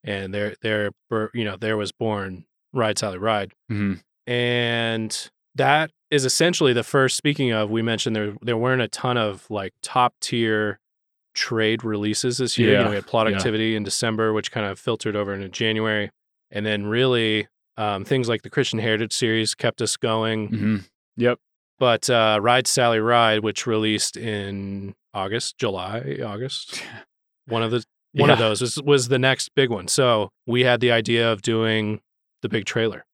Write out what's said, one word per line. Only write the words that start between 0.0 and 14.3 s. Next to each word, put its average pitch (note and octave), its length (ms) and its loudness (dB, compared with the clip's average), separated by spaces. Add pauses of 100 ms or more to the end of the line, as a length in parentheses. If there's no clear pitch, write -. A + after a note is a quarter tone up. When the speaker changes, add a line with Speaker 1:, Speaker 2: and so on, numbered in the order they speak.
Speaker 1:
And G2 300 -6
there, G#2 280 -4
there, G#2+ 300 -2 (180)
bur-, G#2+ 240 -2
you A#2 120 -4
know, G2 120 -6
there A2 200 -2
was G2+ 140 -4
born G2 540 -4 (280)
Ride A2 260 0
Sally G2 180 -4
Ride. G#2 360 -2 (180)
Speaker 2:
Mm-hmm. G2+ 220 0 (380)
Speaker 1:
And A#2 1000 -2 (260)
that C#3+ 360 2 (200)
is C#3 140 2
essentially D#3 480 4
the A#2 100 2
first, C3 340 2
speaking C#3+ 340 0
of, G#2+ 200 0
we A2+ 100 0
mentioned A2+ 340 -2
there, G#2 260 -4
there A#2 160 -2
weren't B2+ 240 2
a G#2+ 60 0
ton B2 300 -2
of, G#2 320 -2
like, G2 320 -6
top B2 400 2
tier G#2+ 580 0 (540)
trade A2 500 0
releases G#2+ 540 -2
this B2+ 200 -2
year. A#2 120 6
You G#2 60 6
Speaker 2:
Yeah, G2+ 80 4
Speaker 1:
know, G#2 60 2
we G#2 60 -2
had G2 100 -4
Speaker 2:
yeah. - 60 -20
Speaker 1:
Productivity A2 640 0
in G#2 80 -4
December, A2 500 -2